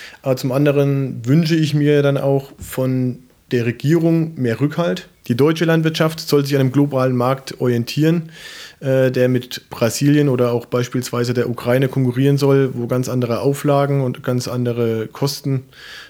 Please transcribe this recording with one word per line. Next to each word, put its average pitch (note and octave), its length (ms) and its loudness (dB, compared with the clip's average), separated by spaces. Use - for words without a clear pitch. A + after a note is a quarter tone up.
aber C3 160 0
zum C3 140 -4
anderen C#3 720 0
wünsche D#3 300 4
ich D3+ 180 0
mir D3 300 4
dann C#3 140 2
auch C#3 420 0
von B2+ 600 -4
der A#2+ 140 0
Regierung D#3+ 720 0
mehr A#2 240 -2
Rückhalt. E3+ 480 -2
Die B2 80 0
deutsche D#3+ 300 2
Landwirtschaft D#3+ 540 0
soll C#3+ 260 2
sich C#3+ 100 -2
an C3+ 60 4
einem C3 100 2
globalen C3 440 2
Markt B2+ 440 -2
orientieren, D3 720 0
äh, C3 300 2
der B2+ 180 2
mit - 420 -4
Brasilien C#3+ 580 2
oder B2 220 2
auch A#2+ 160 -4
beispielsweise A#2+ 680 -2
der A#2+ 160 -2
Ukraine B2 380 0
konkurrieren C3+ 500 0
soll, C3+ 380 2
wo A#2+ 100 -4
ganz B2 240 -2
andere A#2 300 -2
Auflagen C#3 600 0
und B2+ 200 -4
ganz B2 260 -2
andere A#2 600 -2
Kosten C#3 560 -4